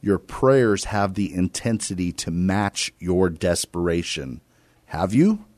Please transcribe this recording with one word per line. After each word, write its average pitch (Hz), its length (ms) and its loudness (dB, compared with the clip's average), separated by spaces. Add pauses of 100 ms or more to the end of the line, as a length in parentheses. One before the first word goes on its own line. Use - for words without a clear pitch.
Your 98 180 2
prayers 123 680 2
have 101 260 -2
the 98 220 -4
intensity 90 760 -2
to - 180 -8
match 95 680 -2
your 90 300 2
desperation. 85 1120 -2 (460)
Have 92 260 -4
you? 202 320 4 (120)